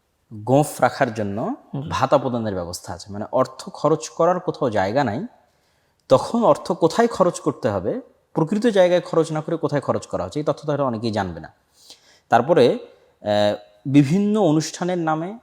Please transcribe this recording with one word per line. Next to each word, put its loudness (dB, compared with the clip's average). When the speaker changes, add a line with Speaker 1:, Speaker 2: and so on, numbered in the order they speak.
Speaker 1:
গোঁফ 0
রাখার 2
জন্য -4
Speaker 2:
হুম। -6
Speaker 1:
ভাতা 2
প্রদানের -2
ব্যবস্থা -10
আছে। -14
মানে -8
অর্থ -2
খরচ -2
করার 0
কোথাও -4
জায়গা 0
নাই, -4
তখন 2
অর্থ 2
কোথায় 2
খরচ 0
করতে -2
হবে, -2
প্রকৃত 0
জায়গায় 4
খরচ 0
না -4
করে -6
কোথায় -2
খরচ -4
করা -6
হচ্ছে, -6
এই -6
তথ্যটা -4
হয়তো -2
অনেকেই -2
জানবে -4
না। -18
তারপরে, 6
আহ, -10
বিভিন্ন 4
অনুষ্ঠানের 0
নামে -4